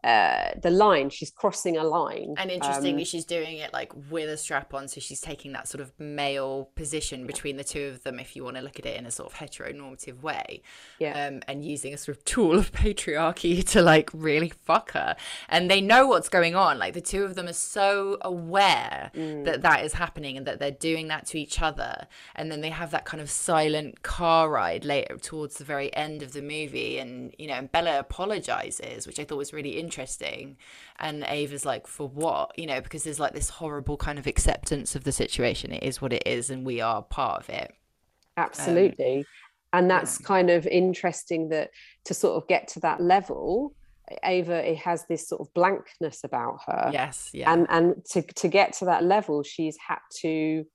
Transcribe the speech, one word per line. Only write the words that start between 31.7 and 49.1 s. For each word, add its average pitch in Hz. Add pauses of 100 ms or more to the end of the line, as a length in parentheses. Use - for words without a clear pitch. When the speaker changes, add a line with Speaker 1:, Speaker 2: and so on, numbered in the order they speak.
Speaker 2:
"For 143
what?" 147
You 160
know, 135
because 147
there's, 156
like, -
this -
horrible 147
kind 147
of 135
acceptance -
of 135
the 135
situation. -
It -
is -
what 127
it 120
is, 123
and 131
we 123
are 113
part 113
of -
it. -
Um, -
Speaker 1:
Absolutely. 143 (460)
And 180
that's -
Speaker 2:
yeah. -
Speaker 1:
kind 185
of 170
interesting 175
that 156 (340)
to -
sort -
of 160
get -
to -
that 160
level, 190 (500)
Ava, 175
it 156
has 170
this 165
sort 160
of 151
blankness 175
about 120
her. -
Speaker 2:
Yes, 135
yeah. 139
Speaker 1:
And, 170
and 165
to, 170
to -
get 202
to -
that 170
level, 180